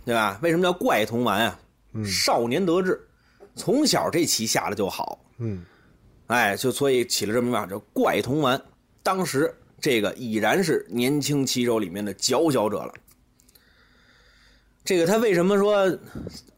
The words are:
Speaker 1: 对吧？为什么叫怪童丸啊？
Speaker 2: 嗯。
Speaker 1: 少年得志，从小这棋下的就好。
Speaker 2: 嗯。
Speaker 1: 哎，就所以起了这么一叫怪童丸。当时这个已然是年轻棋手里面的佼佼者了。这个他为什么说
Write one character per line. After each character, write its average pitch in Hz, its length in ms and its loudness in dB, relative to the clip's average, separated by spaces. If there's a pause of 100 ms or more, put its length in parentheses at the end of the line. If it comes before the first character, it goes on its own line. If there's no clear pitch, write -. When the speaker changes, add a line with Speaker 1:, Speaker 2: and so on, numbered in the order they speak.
Speaker 1:
对 117 100 0
吧？ 107 280 2
为 170 80 2
什 165 60 2
么 180 60 2
叫 180 100 2
怪 143 340 2
童 120 180 -2
丸 110 220 2
啊？ 95 120 -6 (340)
Speaker 2:
嗯。 110 120 -8
Speaker 1:
少 117 420 0
年 123 180 0
得 175 180 2
志， 185 180 -2 (560)
从 262 300 0
小 170 240 0
这 160 140 0
棋 113 220 -2
下 101 220 -2
的 101 80 -4
就 98 120 -2
好。 - 300 -8 (200)
Speaker 2:
嗯。 101 260 -6 (640)
Speaker 1:
哎， 110 280 2
就 123 160 -2
所 139 180 0
以 127 140 2
起 - 220 -4
了 107 80 -2
这 120 80 2
么 120 80 -2
一 104 200 -2
叫 101 80 -8 (140)
怪 - 300 0
童 139 180 -2
丸。 135 200 2 (420)
当 190 240 -2
时 143 280 0 (240)
这 123 220 2
个 98 140 0
已 113 220 -6
然 117 280 2
是 139 240 0
年 127 320 0
轻 139 240 0
棋 123 220 -2
手 117 120 2
里 95 120 -4
面 101 120 -6
的 101 120 -6
佼 143 360 0
佼 107 200 2
者 98 80 -4
了。 - 160 -10 (1900)
这 185 140 2
个 165 80 4
他 208 120 2
为 220 160 2
什 175 100 2
么 202 140 4
说 196 400 2 (600)